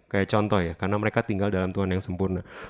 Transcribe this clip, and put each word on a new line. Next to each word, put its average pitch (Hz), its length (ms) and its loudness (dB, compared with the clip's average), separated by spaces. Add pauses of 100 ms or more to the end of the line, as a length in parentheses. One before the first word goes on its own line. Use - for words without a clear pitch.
(100)
Kayak 98 180 0
contoh 104 320 4
ya, 82 160 -2
karena 101 240 0
mereka 110 240 0
tinggal 101 240 0
dalam 92 240 0
Tuhan 98 160 0
yang 92 160 0
sempurna. 90 400 -2 (260)